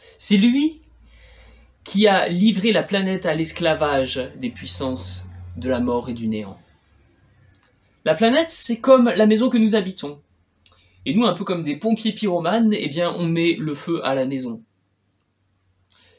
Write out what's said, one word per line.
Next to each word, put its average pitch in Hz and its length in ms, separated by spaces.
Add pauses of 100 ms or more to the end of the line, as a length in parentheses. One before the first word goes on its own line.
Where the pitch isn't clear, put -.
(200)
C'est - 180
lui 269 460 (1000)
qui 202 240
a 190 220
livré 196 440
la 160 100
planète 190 420
à 160 80
l'esclavage 151 880 (140)
des 127 160
puissances - 800 (280)
de 123 100
la 127 120
mort 123 300
et 117 40
du 113 140
néant. 104 320 (1500)
La 156 80
planète, 247 380
c'est - 300
comme 254 280
la 214 160
maison 220 240
que 247 80
nous 220 160
habitons. 180 480 (840)
Et 139 120
nous, 233 100
un 196 80
peu 202 100
comme 170 200
des 147 140
pompiers 220 340
pyromanes, 208 640
eh 175 140
bien, 165 300
on 175 80
met 165 300
le 151 180
feu 165 320
à 135 80
la 135 140
maison. 127 340 (1600)